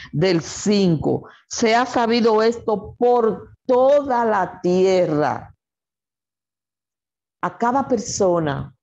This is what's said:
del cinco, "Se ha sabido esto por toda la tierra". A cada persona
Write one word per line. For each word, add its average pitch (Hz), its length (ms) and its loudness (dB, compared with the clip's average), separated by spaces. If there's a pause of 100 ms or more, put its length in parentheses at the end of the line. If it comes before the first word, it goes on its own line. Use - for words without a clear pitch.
(120)
del 170 280 0
cinco, 165 880 -2 (200)
"Se 226 260 0
ha 240 100 2
sabido 226 600 0
esto 226 520 -4
por 240 600 0 (100)
toda 262 580 2
la 196 360 -2
tierra". 180 920 0 (1900)
A 175 160 -6
cada 262 300 0
persona 170 840 -2 (100)